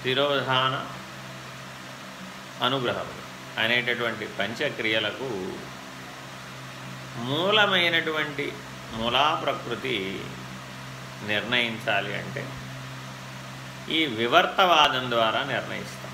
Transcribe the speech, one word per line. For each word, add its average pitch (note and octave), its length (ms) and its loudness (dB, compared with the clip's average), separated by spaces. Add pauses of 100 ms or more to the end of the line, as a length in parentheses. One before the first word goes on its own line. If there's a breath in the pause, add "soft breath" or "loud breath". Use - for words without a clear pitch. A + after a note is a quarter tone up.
తిరోధాన, C3 800 2 (1800)
అనుగ్రహం A#2+ 420 0 (500)
అనేటటువంటి A#2 680 2
పంచక్రియలకు A2 1300 -2 (1600)
మూలమైనటువంటి D#3 1400 4 (380)
మూలాప్రకృతి A#2+ 1300 2 (1000)
నిర్ణయించాలి G#2 880 0
అంటే - 340 -6 (1400)
ఈ D#3+ 160 4
వివర్తవాదం C#3 1040 6
ద్వారా A2+ 320 4
నిర్ణయిస్తాం. G#2 720 -4